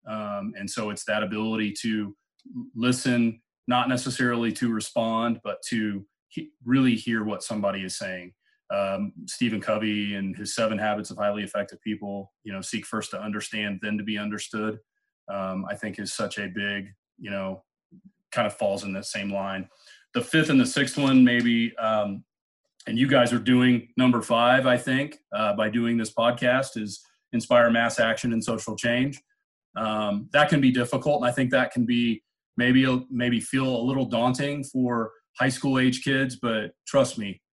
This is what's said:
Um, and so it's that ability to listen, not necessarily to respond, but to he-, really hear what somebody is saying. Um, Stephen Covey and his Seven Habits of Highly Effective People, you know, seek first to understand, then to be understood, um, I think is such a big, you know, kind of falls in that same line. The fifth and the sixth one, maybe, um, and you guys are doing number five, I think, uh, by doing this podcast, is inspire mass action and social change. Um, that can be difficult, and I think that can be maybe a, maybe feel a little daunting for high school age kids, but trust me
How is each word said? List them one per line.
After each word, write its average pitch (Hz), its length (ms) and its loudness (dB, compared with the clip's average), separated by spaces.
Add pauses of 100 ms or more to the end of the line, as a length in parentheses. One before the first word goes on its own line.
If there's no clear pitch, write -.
Um, 104 540 -8
and 101 100 -8
so 107 220 -6
it's - 140 -10
that 107 180 0
ability 107 600 -2
to 107 340 -2 (580)
listen, 120 640 2 (280)
not 123 200 2
necessarily 123 680 0
to 117 180 0
respond, 113 720 -2
but 101 140 -6 (100)
to 104 360 -4 (220)
he-, - 240 -12 (140)
really 127 320 4
hear 113 260 -2
what 104 220 -6
somebody 104 400 -2
is 92 120 -8
saying. 92 360 -10 (420)
Um, 98 380 -2 (140)
Stephen 110 340 -2
Covey 104 540 -2
and 98 200 -6
his 101 220 -8
Seven 110 200 0
Habits 107 340 -2
of - 80 -14
Highly 104 260 -2
Effective 101 380 -8
People, 101 500 -8 (100)
you 104 100 -12
know, 95 100 -8
seek - 220 -8
first - 280 -8
to 98 100 -10
understand, 104 580 -6
then 107 160 -4
to 104 60 -4
be 104 160 -6
understood, 107 640 -6 (520)
um, 95 380 -6
I 101 60 -6
think 107 240 -10
is 101 140 -8
such 104 240 -4
a 101 100 -6
big, 101 380 -6 (300)
you 104 140 -14
know, 95 320 -6 (680)
kind 117 140 2
of 104 80 -4
falls 101 280 -2
in 98 120 -6
that 98 100 -8
same 101 260 -6
line. 98 380 -6 (460)
The 120 80 0
fifth 156 280 2
and 135 80 6
the 123 80 6
sixth 135 320 -2
one, 135 240 8
maybe, 117 540 4
um, 107 480 -2 (640)
and 110 120 -2
you 131 80 6
guys 127 260 4
are 120 60 2
doing 123 580 4
number 123 260 4
five, 123 440 4
I 123 100 6
think, 135 420 -2 (160)
uh, 104 200 0
by 110 140 0
doing 117 280 0
this 113 160 -2
podcast, 123 680 0
is 104 200 -10 (320)
inspire 120 380 4
mass 117 300 2
action 113 320 2
and 113 100 0
social 107 340 -6
change. 127 440 -2 (560)
Um, 107 560 -2
that 147 160 6
can 147 120 4
be 131 100 8
difficult, 123 520 0
and 123 80 2
I - 20 -6
think 127 180 0
that 127 220 2
can 123 140 0
be 120 360 2 (340)
maybe 127 280 6
a, 127 160 2 (100)
maybe 120 300 0
feel 131 360 -2
a 113 60 -2
little 135 220 0
daunting 127 600 -2
for 120 480 -2 (260)
high 127 100 2
school 131 300 0
age 127 260 2
kids, 135 320 0
but 110 360 -4 (140)
trust 135 320 2
me 98 220 -8 (120)